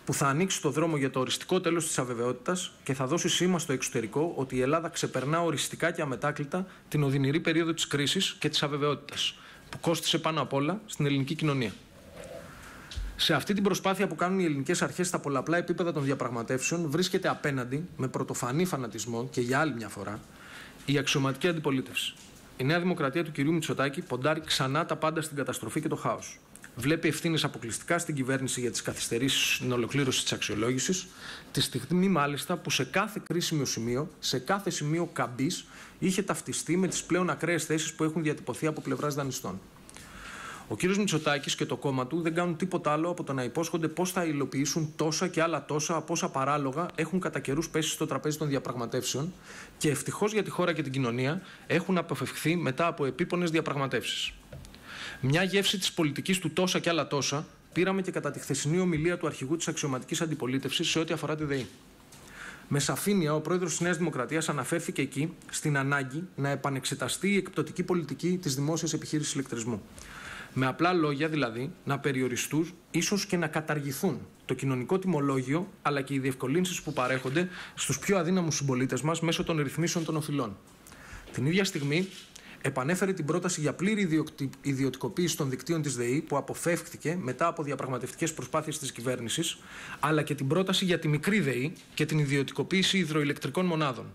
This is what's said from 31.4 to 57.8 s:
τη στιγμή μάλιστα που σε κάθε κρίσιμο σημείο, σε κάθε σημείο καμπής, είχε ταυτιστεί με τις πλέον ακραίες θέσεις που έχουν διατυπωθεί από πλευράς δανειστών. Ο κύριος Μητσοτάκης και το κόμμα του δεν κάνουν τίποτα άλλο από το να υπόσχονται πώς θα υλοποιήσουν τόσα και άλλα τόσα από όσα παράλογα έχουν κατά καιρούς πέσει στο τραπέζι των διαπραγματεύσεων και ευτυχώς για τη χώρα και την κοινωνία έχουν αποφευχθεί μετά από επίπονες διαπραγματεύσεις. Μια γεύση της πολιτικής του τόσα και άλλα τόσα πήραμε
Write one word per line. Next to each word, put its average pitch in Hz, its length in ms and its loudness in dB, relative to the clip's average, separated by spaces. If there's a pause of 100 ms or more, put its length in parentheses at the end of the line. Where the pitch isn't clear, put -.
τη 143 80 0
στιγμή 180 480 2
μάλιστα 147 480 2
που - 140 -6
σε 165 140 2
κάθε 190 400 0
κρίσιμο 165 400 0
σημείο, 123 440 -2 (100)
σε - 200 0
κάθε 190 320 0
σημείο 160 420 0
καμπής, 131 540 -2 (320)
είχε 190 240 2
ταυτιστεί 170 540 -2
με 185 120 4
τις - 140 -2
πλέον 180 280 2
ακραίες 160 340 0
θέσεις 156 280 0
που 160 120 0
έχουν 156 180 0
διατυπωθεί 147 440 -2
από 156 140 0
πλευράς 135 340 -2
δανειστών. 123 460 -4 (1080)
Ο 107 80 -4
κύριος 190 220 4
Μητσοτάκης 151 560 2
και 147 120 0
το 131 100 -2
κόμμα 127 300 0
του 160 140 -2
δεν 165 140 0
κάνουν 175 220 2
τίποτα 170 360 0
άλλο 156 160 2
από 175 160 -4
το 139 80 -4
να 131 100 0
υπόσχονται 160 460 0
πώς 180 240 0
θα 180 120 0
υλοποιήσουν 147 720 0
τόσα 156 320 0
και 160 140 2
άλλα 160 220 2
τόσα 151 320 0
από 156 160 -2
όσα 175 160 0
παράλογα 139 680 0
έχουν 175 260 0
κατά 156 200 -2
καιρούς 143 280 0
πέσει 156 200 0
στο - 180 -2
τραπέζι 147 320 -2
των 156 100 0
διαπραγματεύσεων 127 840 -2 (460)
και 151 120 4
ευτυχώς 202 420 0
για 208 100 2
τη 160 80 -4
χώρα 175 220 2
και 156 100 -2
την 131 100 -4
κοινωνία 131 500 0 (240)
έχουν 175 320 2
αποφευχθεί 151 580 -2
μετά 139 300 0
από 160 180 0
επίπονες 175 460 0
διαπραγματεύσεις. 139 840 -2 (880)
Μια 143 220 4
γεύση 196 360 2
της - 140 0
πολιτικής 156 460 2
του 156 120 -2
τόσα 180 280 2
και 170 100 0
άλλα 160 180 2
τόσα 143 400 0 (260)
πήραμε 190 300 2